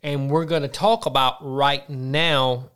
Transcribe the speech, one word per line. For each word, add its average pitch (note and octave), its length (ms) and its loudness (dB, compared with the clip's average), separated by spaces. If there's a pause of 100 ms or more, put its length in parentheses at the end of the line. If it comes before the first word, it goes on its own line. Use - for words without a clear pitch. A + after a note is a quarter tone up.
and C#3+ 260 -4
we're D#3+ 140 0
gonna D#3+ 240 -2
talk A3 380 0
about C3 340 0
right C#3 500 0
now C3 840 0